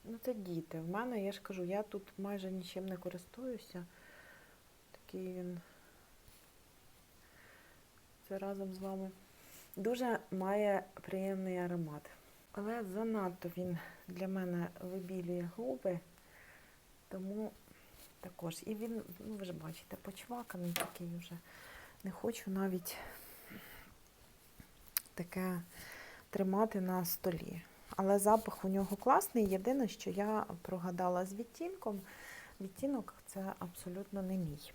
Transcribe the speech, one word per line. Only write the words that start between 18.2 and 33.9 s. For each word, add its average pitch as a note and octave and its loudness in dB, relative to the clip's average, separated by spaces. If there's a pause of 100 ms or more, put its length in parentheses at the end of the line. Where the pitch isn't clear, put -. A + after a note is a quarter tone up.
І A3 0
він, A3+ -2 (180)
ну, G#3+ -6
ви G3 -4
ж F3+ -6
бачите, D#3+ -8
почваканий F#3+ -4
такий E3+ -2
вже. E3+ -8 (680)
Не F#3+ -2
хочу G#3 -2
навіть F#3+ 2 (2250)
таке F3+ 0 (680)
тримати G3 6
на F#3 4
столі. E3+ 0 (340)
Але G3 8
запах G#3+ 6
у F#3+ 4
нього G3 4
класний. B3 6
Єдине, G#3 4
що - -4
я G#3 2 (160)
прогадала F3+ 2
з F#3+ -6
відтінком. A#3+ -4 (600)
Відтінок A#3 -2 (120)
це F#3+ -4
абсолютно F#3 -4